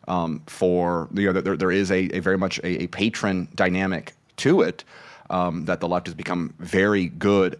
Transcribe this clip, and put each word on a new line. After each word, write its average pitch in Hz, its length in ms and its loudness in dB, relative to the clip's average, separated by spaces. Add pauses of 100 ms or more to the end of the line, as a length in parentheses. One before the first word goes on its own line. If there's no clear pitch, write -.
um, 82 380 -2
for, 87 720 0
you 101 100 2
know, 95 80 2
that 92 120 0
there, 95 120 0
there 92 140 0
is 95 180 0
a, 95 260 0
a 92 40 -2
very 95 180 0
much 92 220 -2
a, 87 240 -4
a 87 40 -6
patron 101 680 -2
dynamic 92 580 0 (240)
to 160 240 4
it, 82 220 0 (460)
um, 87 340 -2
that 87 160 -2
the 87 80 -4
left 87 200 -2
has 85 60 -10
become 87 460 -4
very 95 480 2
good 95 520 2